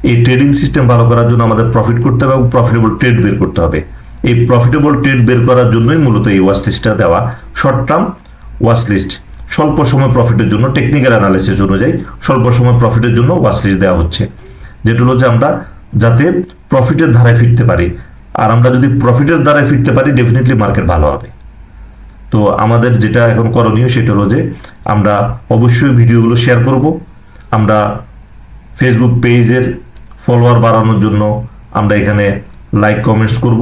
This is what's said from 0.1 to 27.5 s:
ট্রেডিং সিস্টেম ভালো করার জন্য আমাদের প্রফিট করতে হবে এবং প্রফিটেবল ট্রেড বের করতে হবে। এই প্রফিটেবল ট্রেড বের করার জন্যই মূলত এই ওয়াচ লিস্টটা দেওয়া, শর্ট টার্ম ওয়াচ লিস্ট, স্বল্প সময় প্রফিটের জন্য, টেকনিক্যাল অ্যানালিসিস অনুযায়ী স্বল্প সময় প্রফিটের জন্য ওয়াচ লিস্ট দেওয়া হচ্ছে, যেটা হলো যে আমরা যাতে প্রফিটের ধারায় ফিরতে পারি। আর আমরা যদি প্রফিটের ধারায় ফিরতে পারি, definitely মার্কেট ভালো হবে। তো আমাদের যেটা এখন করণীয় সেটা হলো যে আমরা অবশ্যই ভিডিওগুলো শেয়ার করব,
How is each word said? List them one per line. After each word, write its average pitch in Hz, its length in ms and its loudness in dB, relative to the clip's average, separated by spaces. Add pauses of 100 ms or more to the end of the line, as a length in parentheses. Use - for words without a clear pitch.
ট্রেডিং 131 240 2 (120)
সিস্টেম 139 300 0
ভালো 117 180 4
করার 117 200 2
জন্য 117 200 2
আমাদের 113 240 0
প্রফিট 117 320 0
করতে 120 180 0
হবে 139 140 0
এবং 127 160 0
প্রফিটেবল 117 460 0
ট্রেড 120 240 2
বের 104 180 0
করতে 85 240 -4
হবে। 78 140 -2 (500)
এই 120 60 2 (140)
প্রফিটেবল 127 440 2 (100)
ট্রেড 135 240 0
বের 120 200 2
করার 123 260 2
জন্যই 123 320 2
মূলত 104 200 0 (100)
এই 95 100 2
ওয়াচ 92 200 0
লিস্টটা 107 260 -4 (100)
দেওয়া, 87 180 0 (400)
শর্ট 127 200 -2 (100)
টার্ম 175 160 0 (580)
ওয়াচ 117 180 0 (100)
লিস্ট, 95 200 -2 (440)
স্বল্প 151 220 0 (140)
সময় 135 240 0
প্রফিটের 117 380 0
জন্য, 110 120 0 (120)
টেকনিক্যাল 127 380 0
অ্যানালিসিস 98 420 0 (100)
অনুযায়ী 95 260 0 (320)
স্বল্প 123 200 0 (120)
সময় 123 240 2
প্রফিটের 117 360 0
জন্য 123 140 2 (100)
ওয়াচ - 220 -2
লিস্ট 98 200 0
দেওয়া 90 180 0
হচ্ছে, 82 220 -4 (600)
যেটা 117 180 0
হলো 127 180 2
যে 131 100 2
আমরা 123 180 0 (540)
যাতে 117 220 2 (460)
প্রফিটের 139 460 2
ধারায় 120 240 4
ফিরতে - 280 2
পারি। 87 180 0 (540)
আর 107 140 0
আমরা 120 200 4
যদি 127 120 2 (140)
প্রফিটের 143 460 2
ধারায় 147 220 2
ফিরতে 135 280 0
পারি, 160 120 0 (100)
definitely 120 440 2
মার্কেট 95 300 -2
ভালো 76 200 2
হবে। - 140 -10 (1040)
তো 107 80 0 (240)
আমাদের 117 280 0 (120)
যেটা 110 180 0 (120)
এখন 113 220 0
করণীয় 117 400 0
সেটা - 180 0
হলো 101 200 0
যে 151 60 0 (540)
আমরা 104 200 0 (420)
অবশ্যই 120 440 2
ভিডিওগুলো 117 440 2
শেয়ার 120 240 2
করব, 135 180 0 (720)